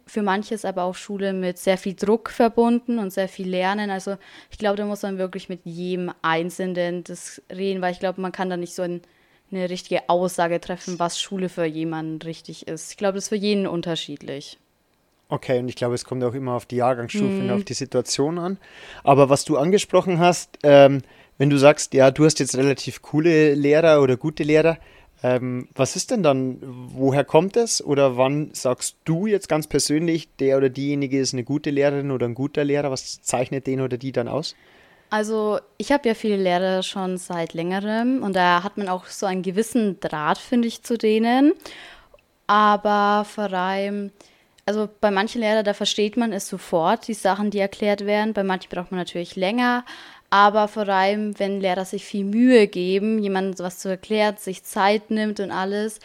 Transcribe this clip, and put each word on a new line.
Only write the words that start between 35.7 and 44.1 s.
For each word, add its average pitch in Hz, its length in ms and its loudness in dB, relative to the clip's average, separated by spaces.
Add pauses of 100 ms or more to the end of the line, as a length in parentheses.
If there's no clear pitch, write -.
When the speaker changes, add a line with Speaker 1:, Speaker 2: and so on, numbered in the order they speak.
Speaker 1:
ich - 140 -2
hab 285 140 2
ja 226 100 2
viele 208 220 -2
Lehrer 185 460 0
schon 185 340 -6
seit 170 360 -6
längerem 214 680 -2
und 196 120 -2
da 175 280 4
hat 202 140 -8
man 202 120 -4
auch 185 160 -6
so - 200 -8
einen 185 180 -2
gewissen 202 560 -2
Draht, 156 380 -2
finde 240 300 -2
ich, - 160 -10
zu 233 140 -4
denen. 233 560 4 (920)
Aber 208 800 4
vor 202 280 -6
allem, 196 580 -4 (540)